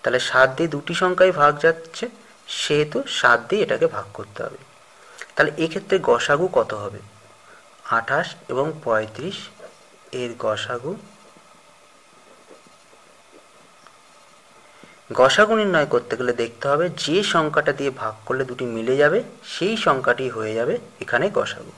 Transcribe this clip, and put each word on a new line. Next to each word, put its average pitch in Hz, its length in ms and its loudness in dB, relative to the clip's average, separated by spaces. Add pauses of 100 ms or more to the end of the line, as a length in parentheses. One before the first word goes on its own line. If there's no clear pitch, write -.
তাহলে 123 200 0 (100)
সাত 131 260 6
দিয়ে 165 180 -2
দুটি 147 280 -6
সংখ্যাই 185 380 4
ভাগ 147 120 6 (120)
যাচ্ছে, 165 400 0 (440)
সেহেতু 151 500 -2 (220)
সাত 120 180 6 (100)
দিয়ে 208 160 0
এটাকে - 220 0 (100)
ভাগ - 100 -10 (100)
করতে - 260 -14
হবে। - 180 -10 (720)
তাহলে 151 200 2 (120)
এক্ষেত্রে 185 320 -2 (120)
গসাগু 143 380 2 (120)
কত 110 120 0 (120)
হবে? 101 180 -10 (960)
আঠাশ 135 300 -2 (240)
এবং 135 140 0 (180)
পঁয়ত্রিশ 113 520 -2 (760)
এর 123 180 -6 (120)
গসাগু, 120 500 -4 (4000)
গসাগু 202 420 6
নির্ণয় 170 340 2
করতে 120 240 0
গেলে 123 140 0 (100)
দেখতে - 260 -6
হবে 151 180 2 (160)
যে 151 140 0 (160)
সংখ্যাটা 151 400 2
দিয়ে 139 280 -2
ভাগ 110 140 -6 (120)
করলে 131 180 -2
দুটি 127 200 -8 (120)
মিলে 117 260 0
যাবে, 156 160 4 (360)
সেই 208 200 -2 (120)
সংখ্যাটি 131 380 2 (120)
হয়ে 107 220 -4
যাবে 135 160 0 (260)
এখানে 127 260 0 (100)
গসাগু। - 420 -4